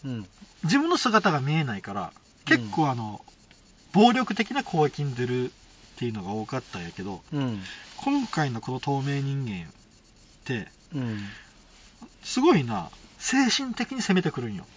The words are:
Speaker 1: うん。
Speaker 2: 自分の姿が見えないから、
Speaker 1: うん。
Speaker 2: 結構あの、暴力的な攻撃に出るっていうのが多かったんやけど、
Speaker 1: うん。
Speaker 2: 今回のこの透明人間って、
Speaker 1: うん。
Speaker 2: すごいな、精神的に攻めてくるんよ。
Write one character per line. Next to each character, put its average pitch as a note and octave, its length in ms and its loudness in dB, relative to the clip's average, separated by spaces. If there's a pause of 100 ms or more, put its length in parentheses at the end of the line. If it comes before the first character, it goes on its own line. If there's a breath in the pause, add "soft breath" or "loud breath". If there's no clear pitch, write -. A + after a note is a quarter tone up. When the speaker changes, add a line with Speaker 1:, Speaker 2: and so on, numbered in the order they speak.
Speaker 1:
う C#3 40 -6
ん。 A2+ 200 -6 (360)
Speaker 2:
自 F3 140 4
分 D#4+ 120 4
の F4 80 4
姿 G#3 340 4
が C#3+ 80 2
見 C#3+ 140 0
え D#3+ 100 2
な A2+ 140 -4
い - 40 -10
か G2+ 120 -10
ら、 G2 180 -6 (360)
Speaker 1:
う - 60 4
ん。 D3+ 40 4
Speaker 2:
結 A2+ 120 -4
構 D3+ 200 2
あ B2 60 0
の、 G#2+ 280 -6 (680)
暴 A3+ 200 8
力 A#3 240 0
的 A3 160 -2
な C#4 120 -2
攻 D#3 220 2
撃 D3 180 -2
に C3+ 120 -2
出 B2 100 -2
る B2 260 -2
っ - 20 -20 (440)
て B2 80 -4
い A#2+ 40 0
う A2+ 40 -4
の G2+ 100 -6
が F#2+ 80 -6
多 G#2+ 140 -4
か C3 140 -4
っ - 20 -6
た - 180 -12
ん F2 40 -8
や E2+ 80 -10
け - 120 -12
ど、 F#3+ 200 -8 (100)
Speaker 1:
う D3 60 -2
ん。 A2+ 240 -2 (340 loud breath)
Speaker 2:
今 C#4 300 0
回 C#3+ 240 0
の A2+ 100 -6
こ - 100 -6
の C3 80 -4
透 C#3 220 -2
明 C#3 200 -2
人 C#3 240 -2
間 F2+ 240 -6
っ - 20 -20 (720)
て、 A2+ 240 -6 (260)
Speaker 1:
う C#3+ 60 -4
ん。 G#2+ 300 -6 (920 loud breath)
Speaker 2:
す - 160 -2
ご D4 160 8
い D3 80 4
な、 G2 280 -4 (260)
精 B3+ 320 4
神 B3+ 240 0
的 B3 200 -4
に B3+ 80 -4
攻 F#3+ 140 2
め F3+ 60 6
て D#3 100 0
く C3 100 -4
る A#2 80 -4
ん G2+ 60 -6
よ。 E2 100 -10 (120)